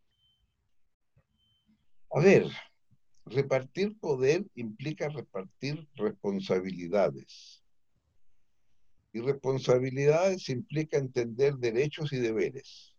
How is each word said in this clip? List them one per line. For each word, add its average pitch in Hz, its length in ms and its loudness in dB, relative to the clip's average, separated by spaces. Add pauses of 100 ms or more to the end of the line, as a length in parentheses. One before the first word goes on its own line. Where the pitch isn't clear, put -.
(2000)
A - 80 0
ver, 151 280 8 (800)
repartir 139 720 -2
poder 147 440 2 (120)
implica 135 540 -8
repartir 147 840 -10
responsabilidades. 95 1700 -4 (1500)
Y 110 60 -8
responsabilidades 135 1300 0
implica 147 480 -4
entender 127 600 0
derechos 135 540 -2
y 131 60 -4
deberes. 110 800 -4